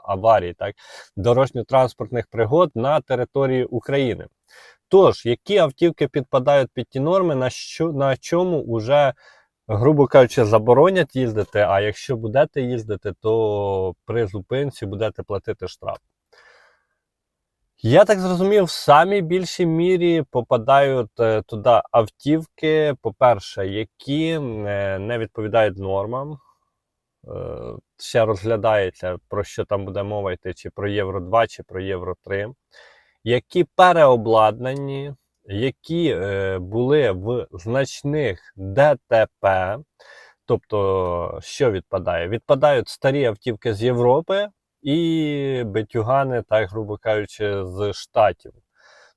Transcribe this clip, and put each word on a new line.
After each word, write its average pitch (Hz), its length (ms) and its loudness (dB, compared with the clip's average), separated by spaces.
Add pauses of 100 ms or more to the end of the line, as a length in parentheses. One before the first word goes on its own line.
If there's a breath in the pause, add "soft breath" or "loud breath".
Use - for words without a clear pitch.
аварій, 98 500 0
так, 98 220 -10 (420 loud breath)
дорожньо-транспортних 120 1120 -2
пригод 131 440 0
на 135 260 0
території 127 640 -2
України. 123 640 -4 (600 soft breath)
Тож, 180 380 4
які 120 320 -2
автівки 160 500 0
підпадають 139 640 0
під 127 160 -8
ті 131 100 -6
норми, 170 360 0
на 127 140 0
що, - 420 -6
на 139 260 0
чому 170 440 -2
уже, 123 520 0 (540 soft breath)
грубо 131 400 4
кажучи, 127 380 6
заборонять 123 720 4
їздити, 107 440 -2
а 98 220 4
якщо 107 360 -4
будете 120 440 -2
їздити, 110 600 -6
то 101 720 -2 (100)
при 113 220 -2
зупинці 120 580 -6
будете 104 380 -6
платити 98 440 -8
штраф. - 300 -12 (1900 soft breath)
Я 156 220 6
так 208 140 2
зрозумів, 185 440 2
в 165 60 0
самій 180 520 4
більшій 175 440 -2
мірі 170 640 2
попадають, 131 880 0
е, 110 220 2
туди 110 400 2 (100)
автівки, 151 1120 0
по-перше, 104 640 0
які, 135 640 -6
е, 104 680 -6
не 113 180 -6
відповідають 107 600 0
нормам. 107 600 -6 (920)
Е, - 0 - (720)
ще 113 260 0
розглядається, 104 920 -2 (100)
про 101 160 -4
що - 220 -8
там 98 200 -6
буде 98 180 -8
мова 101 300 -6
йти, 92 200 -10
чи - 160 -14
про 98 200 -8
Євро 98 300 -4
два, 107 280 0
чи - 160 -16
про 92 180 -10
Євро 92 420 -8
три. 98 240 -6 (760 soft breath)
Які 123 400 -2
переобладнані, 139 1500 2 (320)
які, 135 640 -4
е, 98 500 -4
були 120 520 0
в 104 400 -6
значних 127 1040 -6
Д 101 400 2 (120)
Т 110 200 4 (120)
П. 95 380 0 (680 loud breath)
Тобто, 92 960 -2
що - 300 -2
відпадає? 87 560 -4
Відпадають 135 640 0
старі 139 360 -2
автівки 113 480 -4
з 101 100 -6
Європи 131 640 2 (360)
і 147 800 -2
битюгани, 117 760 -2
так, 107 280 0
грубо 104 280 -8
кажучи, 104 680 -4
з 95 280 -6
Штатів. - 580 -2 (640 soft breath)